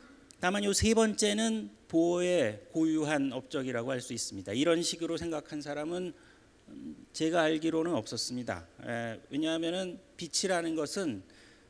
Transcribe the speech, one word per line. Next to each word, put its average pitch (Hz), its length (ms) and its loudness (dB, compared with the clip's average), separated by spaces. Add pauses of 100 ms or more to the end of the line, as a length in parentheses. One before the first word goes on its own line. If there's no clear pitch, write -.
(400)
다만 202 240 0
요 202 80 2
세 214 220 4
번째는 214 760 2 (160)
보어의 170 840 2
고유한 156 600 2
업적이라고 127 600 -4
할 127 80 -2
수 127 120 -10
있습니다. 98 420 -8
이런 165 280 4
식으로 165 340 -2
생각한 151 460 -6
사람은, 151 500 -4 (560)
음, - 440 -14
제가 160 300 2
알기로는 160 520 2
없었습니다. 110 720 -4 (180)
에, 117 360 -6 (100)
왜냐하면은 165 680 -4 (160)
빛이라는 170 580 -2
것은, 151 480 -2 (480)